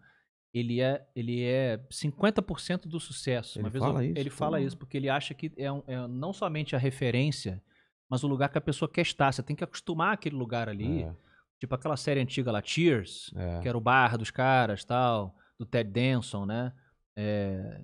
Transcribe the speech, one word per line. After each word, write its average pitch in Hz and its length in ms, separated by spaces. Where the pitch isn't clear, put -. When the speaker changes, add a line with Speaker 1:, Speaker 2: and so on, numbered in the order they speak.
Speaker 1:
ele 120 280
é, 135 240
ele 120 280
é 123 360
cinquenta 190 500
por 180 180
cento - 300
do 165 100
sucesso." 123 600
Speaker 2:
Ele 104 60
Speaker 1:
Uma 110 40
vez 120 140
Speaker 2:
fala 139 220
Speaker 1:
eu, 160 60
Speaker 2:
isso? 156 80
Speaker 1:
ele 139 100
fala 151 280
Speaker 2:
Pô. 139 60
Speaker 1:
isso, 135 140
porque - 200
ele 135 120
acha 143 240
que 156 240
é 139 140
um, 139 160
é 127 200
não 131 260
somente 156 420
a 127 40
referência, 127 840
mas 127 140
o 147 40
lugar 139 220
que - 80
a 147 40
pessoa 156 280
quer - 120
estar. 139 300
Você 127 120
tem 147 120
que 165 80
acostumar 175 500
aquele 160 220
lugar 117 340
ali. 107 340
Speaker 2:
É. 82 100
Speaker 1:
Tipo 131 120
aquela 151 200
série 139 240
antiga 123 320
lá, 104 100
Cheers, 147 760
Speaker 2:
É. 87 240
Speaker 1:
que 123 80
era 120 80
o - 20
bar 120 380
dos 110 120
caras, 127 540
tal, 117 500
do 117 80
Ted 117 240
Danson, 117 560
né? 120 280
É, 104 680